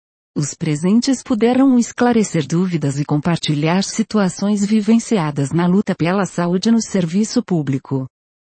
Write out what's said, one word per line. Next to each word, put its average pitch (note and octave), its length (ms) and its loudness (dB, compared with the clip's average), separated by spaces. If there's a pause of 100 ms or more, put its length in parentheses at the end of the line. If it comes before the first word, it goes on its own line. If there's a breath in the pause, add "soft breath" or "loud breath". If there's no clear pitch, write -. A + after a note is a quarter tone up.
(360)
Os D3 180 -4
presentes F3+ 720 0
puderam B3+ 560 2
esclarecer A3+ 640 0
dúvidas D#3 540 -2
e D3 40 0
compartilhar D#3+ 800 0
situações G3+ 800 -2
vivenciadas G3+ 880 0
na E3+ 140 2
luta F#3 300 2
pela F3+ 320 0
saúde F3 420 -2
no A#3 100 4
serviço G3+ 640 -2
público. C3+ 640 -4 (360)